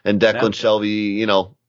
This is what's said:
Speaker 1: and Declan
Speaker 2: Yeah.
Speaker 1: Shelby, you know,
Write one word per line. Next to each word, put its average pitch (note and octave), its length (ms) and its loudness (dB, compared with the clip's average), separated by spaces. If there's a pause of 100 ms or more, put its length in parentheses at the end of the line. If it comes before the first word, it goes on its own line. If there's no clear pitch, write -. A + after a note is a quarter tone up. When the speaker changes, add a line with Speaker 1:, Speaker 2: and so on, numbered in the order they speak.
Speaker 1:
and G#2 160 0
Declan A2 220 2
Speaker 2:
Yeah. A2 80 2 (100)
Speaker 1:
Shelby, G#2+ 300 0
you G#2 360 -2
know, G2 300 0 (120)